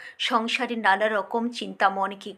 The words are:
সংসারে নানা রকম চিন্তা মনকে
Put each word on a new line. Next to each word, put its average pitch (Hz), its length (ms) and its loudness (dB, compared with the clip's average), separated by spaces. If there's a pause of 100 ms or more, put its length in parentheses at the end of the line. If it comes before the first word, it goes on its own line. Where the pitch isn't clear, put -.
(180)
সংসারে 240 580 -2
নানা 214 320 4
রকম 220 400 0
চিন্তা 196 420 0
মনকে 196 480 -4